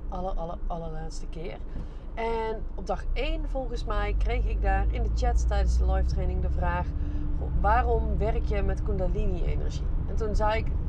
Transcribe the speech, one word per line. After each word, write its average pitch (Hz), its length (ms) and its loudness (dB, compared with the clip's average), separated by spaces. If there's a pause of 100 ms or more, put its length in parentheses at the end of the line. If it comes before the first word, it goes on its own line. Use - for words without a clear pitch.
aller, 190 260 -4
aller, 170 320 -4
allerlaatste 160 600 -6
keer. 165 300 -8 (580)
En 226 480 -4 (120)
op 185 120 -6
dag 190 260 -4
één, 311 360 -2
volgens 254 360 -4
mij, 208 340 -2
kreeg 220 260 0
ik 202 180 0
daar 196 280 2
in 240 120 -2
de - 120 0
chat - 340 2
tijdens - 300 2
de - 140 4
live - 140 4
training - 360 0
de - 80 0
vraag: 175 360 0 (520)
"Goh, - 100 -2 (120)
waarom 226 580 4
werk 220 260 2
je 208 180 2
met 190 200 2
Kundalini-energie?" - 1040 2 (220)
En - 80 -2
toen 214 200 2
zei 214 220 4
ik, - 80 0 (220)